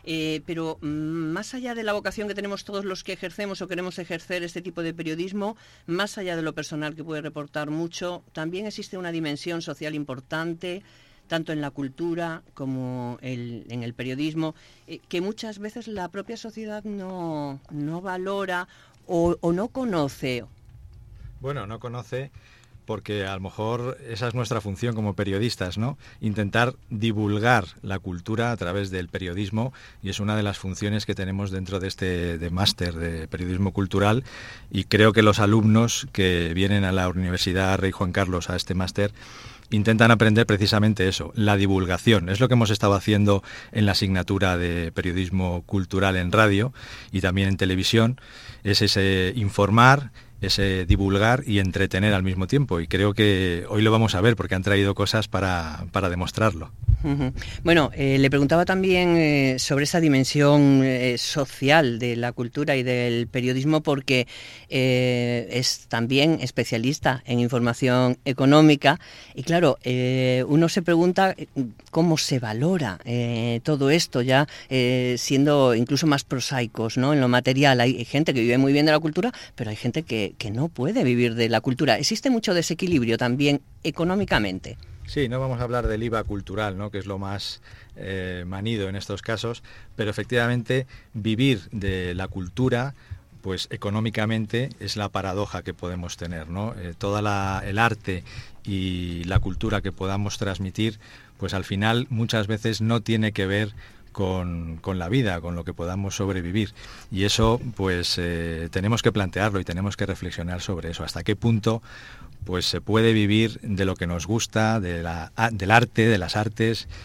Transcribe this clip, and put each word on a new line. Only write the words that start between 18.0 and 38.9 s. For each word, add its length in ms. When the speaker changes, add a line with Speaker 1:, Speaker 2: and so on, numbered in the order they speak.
Speaker 1:
valora 680
o, 360
o 100
no 160
conoce. 760
Speaker 2:
Bueno, 240
no 140
conoce 500
porque 400
a 80
lo 60
mejor 580
esa 200
es 60
nuestra 260
función 340
como 200
periodistas, 640
¿no? 220
Intentar 560
divulgar 760
la 160
cultura 540
a 40
través 340
del 180
periodismo, 640
y 60
es 100
una 160
de 80
las 120
funciones 480
que 120
tenemos 340
dentro 300
de 80
este, 500
de 120
máster 440
de 320
periodismo 460
cultural, 500
y 140
creo 280
que 100
los 180
alumnos 720
que 420
vienen 300
a 80
la 160
Universidad 680
Rey 140
Juan 220
Carlos 380
a 40
este 200
máster 360